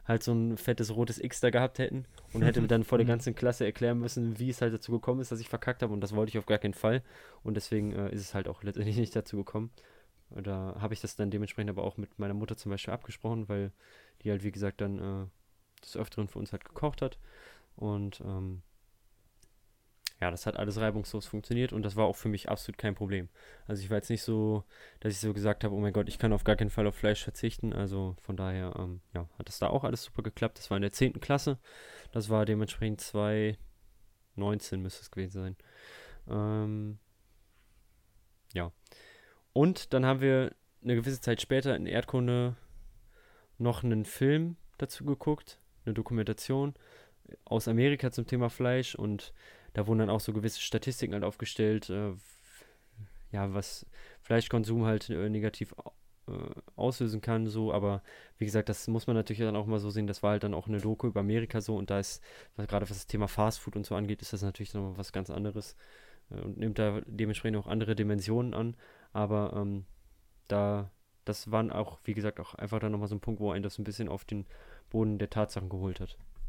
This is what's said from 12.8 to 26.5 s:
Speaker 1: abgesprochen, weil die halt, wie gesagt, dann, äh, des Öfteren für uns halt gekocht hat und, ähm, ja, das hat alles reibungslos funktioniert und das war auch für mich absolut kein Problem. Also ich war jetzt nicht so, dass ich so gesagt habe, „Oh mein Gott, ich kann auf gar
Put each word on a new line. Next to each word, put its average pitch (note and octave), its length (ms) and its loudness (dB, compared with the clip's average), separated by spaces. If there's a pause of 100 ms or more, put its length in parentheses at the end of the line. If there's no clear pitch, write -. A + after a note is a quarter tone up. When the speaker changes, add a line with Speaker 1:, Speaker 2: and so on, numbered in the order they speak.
Speaker 1:
abgesprochen, A2+ 560 -6
weil G2+ 220 0 (520)
die G#2+ 80 0
halt, G2 120 0
wie G2+ 100 -2
gesagt, G2 280 -2
dann, G2 180 -2
äh, F#2+ 280 -4 (560)
des - 140 -12
Öfteren G#2+ 320 -4
für - 100 -10
uns - 140 -6
halt G2+ 120 -8
gekocht - 360 -2
hat - 180 -4 (580)
und, G2+ 480 -2
ähm, F#2+ 380 -6 (1600)
ja, F2+ 100 0
das E2+ 160 -6
hat G#2+ 100 -2
alles G#2 220 -2
reibungslos G#2+ 480 0
funktioniert A#2+ 460 -2
und G#2 100 -2
das G2+ 140 -2
war G#2+ 100 6
auch F#2+ 80 4
für - 140 -2
mich G#2 200 -2
absolut - 300 -4
kein G#2 160 0
Problem. F#2+ 340 -2 (380)
Also G2 160 -4
ich G2 80 -4
war G#2+ 60 4
jetzt G2+ 120 0
nicht A#2 140 0
so, G#2+ 400 2 (380)
dass G#2+ 140 0
ich F#2 40 -6
so G#2+ 160 0
gesagt G#2 300 2
habe, G2+ 100 2
„Oh G#2 60 0
mein G#2 120 2
Gott, G2+ 160 2
ich - 120 -6
kann A2 120 6
auf G#2 120 4
gar G#2+ 100 10